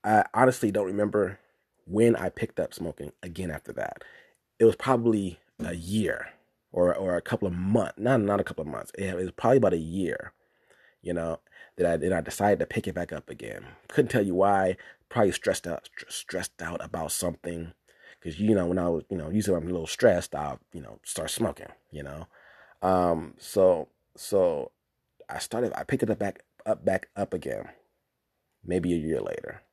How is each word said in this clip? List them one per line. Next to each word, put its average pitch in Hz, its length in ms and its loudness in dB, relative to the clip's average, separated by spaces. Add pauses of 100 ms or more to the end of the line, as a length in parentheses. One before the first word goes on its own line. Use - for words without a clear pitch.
I 107 200 6 (100)
honestly 123 380 4
don't 98 140 0
remember 101 540 0 (460)
when 107 300 4
I 92 140 -4
picked - 320 -6
up - 120 -4
smoking 78 380 -10 (100)
again 87 300 -8
after - 220 -10
that. - 300 -8 (540)
It 113 60 6
was 110 120 8
probably 113 640 0 (200)
a 87 140 -6
year 92 560 -2 (420)
or, 90 240 2
or 90 220 -2
a 85 40 -2
couple - 260 -4
of 90 60 -2
months. 95 440 0
Not, 120 240 2
not 101 180 2
a - 40 0
couple - 180 -8
of 76 100 -6
months. - 260 -10
It, 98 80 -4
it 92 100 -4
was 90 160 -4
probably 123 260 4
about 98 160 6
a 85 40 0
year, 82 540 -4 (720)
you 87 120 -6
know, 82 260 -4 (360)
that 90 100 2
I, 85 120 2
that 87 160 0
I 82 80 0
decided 101 380 2
to 80 60 0
pick - 220 -4
it 92 80 -6
back 87 160 -6
up - 180 -12
again. 55 360 -14 (240)
Couldn't 131 200 2
tell 107 160 2
you 90 100 -2
why. 95 420 4 (320)
Probably 104 240 2
stressed - 340 -4
out, - 200 -8
str-, - 220 -18
stressed - 520 -10
out 85 220 -8
about 82 280 -6
something. 85 640 -6 (480)
'Cause, 80 180 -8
you 107 160 4
know, 90 120 2
when 92 120 0
I 87 80 0
was, 82 220 0
you 95 80 -4
know, 78 120 -6
usually 98 260 2
when 80 80 -2
I'm 85 60 -6
a 90 40 -2
little 82 140 -4
stressed, 90 480 2
I'll, 73 240 -6 (120)
you 80 100 -14
know, 52 220 -18
start - 280 -6
smoking, - 360 -4 (240)
you 73 120 -12
know? 73 240 -12 (540)
Um, 87 580 2
so, 92 500 4 (260)
so 87 560 0 (560)
I - 120 -8
started, 117 380 -4
I - 60 -8
picked 131 200 0
it 107 60 0
up 107 100 0
back, 98 240 -6 (220)
up, - 200 -2
back - 320 0
up 101 160 -4
again, 62 360 -6 (960)
maybe 90 300 0
a 85 40 2
year 78 220 -2
later. 50 540 -8